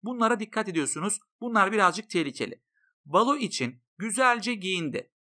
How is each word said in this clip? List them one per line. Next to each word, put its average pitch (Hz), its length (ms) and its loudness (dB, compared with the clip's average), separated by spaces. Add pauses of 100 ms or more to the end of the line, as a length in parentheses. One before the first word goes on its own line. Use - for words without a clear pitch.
Bunlara 233 360 2
dikkat 214 300 -4
ediyorsunuz. 165 500 -2 (220)
Bunlar 220 300 2
birazcık 196 380 2
tehlikeli. 143 540 -4 (420)
Balo 220 300 4
için 147 480 -4 (140)
güzelce 233 560 0
giyindi. 180 580 -4 (140)